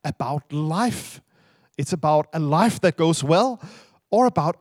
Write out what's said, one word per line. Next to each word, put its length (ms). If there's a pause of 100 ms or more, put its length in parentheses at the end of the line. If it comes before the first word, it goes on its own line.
about 480
life. 680 (560)
It's 160
about 400
a 60
life 440
that 140
goes 280
well 360 (500)
or 160
about 340